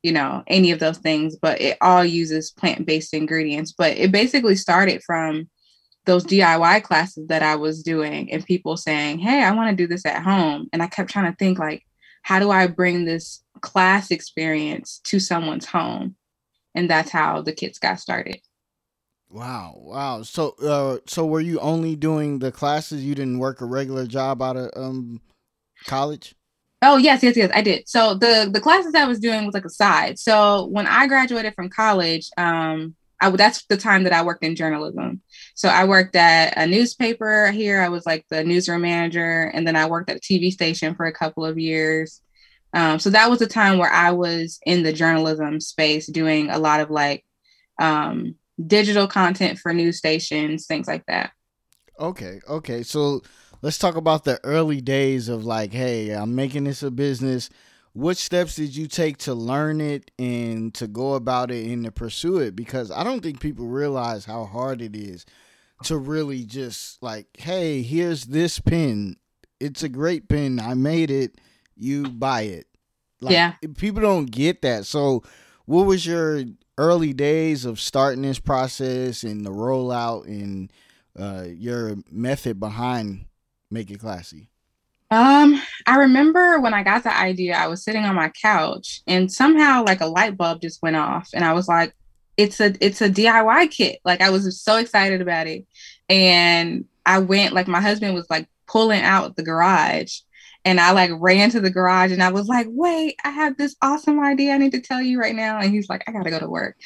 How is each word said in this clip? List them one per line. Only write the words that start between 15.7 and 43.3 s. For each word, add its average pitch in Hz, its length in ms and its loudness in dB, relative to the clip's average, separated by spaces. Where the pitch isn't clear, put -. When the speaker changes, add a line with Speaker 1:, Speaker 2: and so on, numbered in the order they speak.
Speaker 1:
And 180 120 0
that's 160 220 0
how 156 320 -2
the - 120 -8
kits - 260 -10
got - 200 -2
started. - 420 -8
Speaker 2:
Wow. 107 500 -14
Wow. 120 440 -10
So, 151 280 -6
uh, 139 460 0
so 165 180 -4
were 156 160 0
you 165 200 -2
only 160 340 -2
doing 151 420 -2
the 127 140 -4
classes? 147 520 -4
You 143 120 -4
didn't 127 240 -4
work 131 200 -4
a 127 60 -8
regular 131 400 -4
job 131 380 -4
out 127 120 -2
of, 127 200 -8
um, 127 460 -10
college? 143 500 -6
Speaker 1:
Oh, 277 160 10
yes, 262 260 6
yes, 240 120 4
yes, 202 180 4
I 220 80 2
did. 202 280 0
So 220 240 4
the, 220 380 4
the 208 100 -2
classes 339 320 4
I 294 140 4
was 240 120 -2
doing 220 260 0
was, 202 100 -6
like, 190 100 -4
a 165 40 -12
side. 170 500 2
So 208 480 4
when 208 180 -2
I 254 220 4
graduated 247 480 0
from 185 140 -8
college, 180 680 0
um, 160 580 -2
I 170 60 4
w-, 190 100 2
that's 220 300 0
the 202 100 0
time 196 260 2
that 180 100 2
I 165 100 2
worked 170 200 -4
in 160 120 -4
journalism. 156 680 -6
So 185 140 0
I 185 160 6
worked 190 300 4
at 165 420 6
a 160 100 2
newspaper 220 840 2
here. 202 300 0
I 175 80 2
was, 175 160 -6
like, 160 240 -2
the 160 140 -2
newsroom 175 380 0
manager. 170 720 0
And 160 120 -2
then 165 100 0
I 156 120 4
worked 165 240 -4
at - 60 -6
a - 20 -14
T - 180 0
V 180 140 2
station 165 420 -2
for 165 120 -6
a 160 80 -4
couple 160 320 -6
of 160 120 -4
years. 160 640 -2
Um, 160 260 2
so 202 100 0
that 220 200 6
was 240 120 2